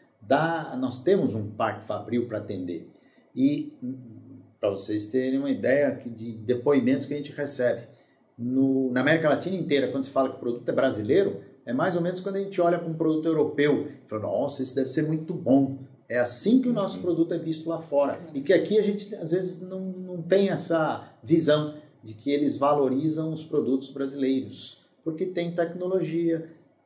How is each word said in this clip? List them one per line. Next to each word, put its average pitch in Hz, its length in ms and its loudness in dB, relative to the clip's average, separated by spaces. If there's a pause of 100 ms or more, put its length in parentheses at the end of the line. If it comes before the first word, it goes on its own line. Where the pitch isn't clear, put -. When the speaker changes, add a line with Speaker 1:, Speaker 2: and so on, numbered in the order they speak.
(200)
Speaker 1:
dá, 147 560 0
nós 127 260 -6
temos 120 320 2
um 104 160 -4
parque - 360 -4
fabril 117 400 -2
pra 107 120 -6
atender. 90 520 -8 (440)
E, 143 380 0 (100)
hum, 131 140 -6 (640)
pra 104 100 4
vocês 104 380 -4
terem 131 300 0
uma 139 120 -2
ideia 127 440 2
que - 160 -10
de 113 220 -10
depoimentos 123 720 2
que 147 80 -6
a - 20 -4
gente 139 160 -8
recebe, 131 500 -2 (540)
no, 131 560 2
na 127 80 2
América 156 280 4
Latina 143 280 0
inteira, 139 360 2
quando 135 120 -4
se - 60 -10
fala 131 180 2
que - 80 -8
o - 40 -16
produto 120 280 -4
é 143 40 -2
brasileiro, 127 680 2 (240)
é 117 80 -6
mais 170 240 0
ou 170 60 0
menos 180 180 -2
quando 196 160 -6
a 196 40 -2
gente 196 200 -4
olha 170 180 4
pra 165 100 -6
um 160 60 -4
produto 156 340 0
europeu 147 580 2 (180)
e - 40 -20
fala, 107 140 -4
"Nossa, 107 400 -2
esse - 120 -6
deve 131 160 0
ser 156 160 0
muito 160 280 -2
bom." 135 440 4 (300)
É 120 100 0
assim 214 440 4
que 247 60 0
o 240 40 2
nosso 190 240 -2
Speaker 2:
Uhum. 185 60 -10
Speaker 1:
produto 170 320 0
é 160 40 -2
visto 160 300 -6
lá 165 140 -4
fora. 143 360 2 (160)
E 139 60 -4
que 190 120 4
aqui 202 260 6
a 202 40 6
gente, 202 320 -2
às 160 160 -8
vezes, 180 300 -2
não, 185 200 -10
não 185 420 -8
tem 190 260 4
essa 156 580 -2 (160)
visão 151 520 4 (280)
de 107 120 -16
que - 160 -6
eles 143 260 2
valorizam 147 760 2
os - 120 -8
produtos 135 460 0
brasileiros, 131 880 -4 (260)
porque 170 220 -4
tem 170 260 -4
tecnologia, 170 960 -2 (380)